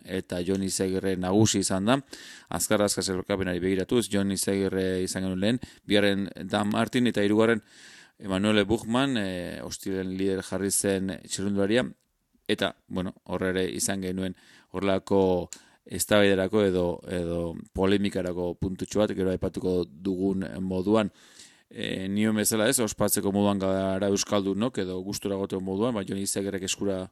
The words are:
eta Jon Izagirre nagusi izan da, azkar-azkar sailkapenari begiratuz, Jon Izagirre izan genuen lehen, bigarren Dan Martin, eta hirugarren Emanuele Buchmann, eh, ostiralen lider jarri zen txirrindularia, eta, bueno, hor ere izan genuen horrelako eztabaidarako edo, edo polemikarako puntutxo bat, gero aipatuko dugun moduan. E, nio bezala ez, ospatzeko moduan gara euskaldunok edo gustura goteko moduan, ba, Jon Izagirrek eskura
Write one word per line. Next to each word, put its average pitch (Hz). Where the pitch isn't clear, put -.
eta 92
Jon 98
Izagirre 95
nagusi 98
izan 95
da, 131
azkar-azkar 101
sailkapenari 92
begiratuz, 95
Jon 98
Izagirre 95
izan 95
genuen 92
lehen, 113
bigarren 98
Dan 104
Martin, 113
eta 104
hirugarren 107
Emanuele 101
Buchmann, 117
eh, 90
ostiralen 95
lider 95
jarri 98
zen 95
txirrindularia, 101
eta, 101
bueno, 92
hor 92
ere 92
izan 95
genuen 92
horrelako 92
eztabaidarako 101
edo, 90
edo 85
polemikarako 92
puntutxo 95
bat, 107
gero 92
aipatuko 90
dugun 92
moduan. 95
E, 95
nio 107
bezala 107
ez, 135
ospatzeko 101
moduan 101
gara 95
euskaldunok 101
edo 92
gustura 101
goteko 98
moduan, 101
ba, 98
Jon 98
Izagirrek 98
eskura 92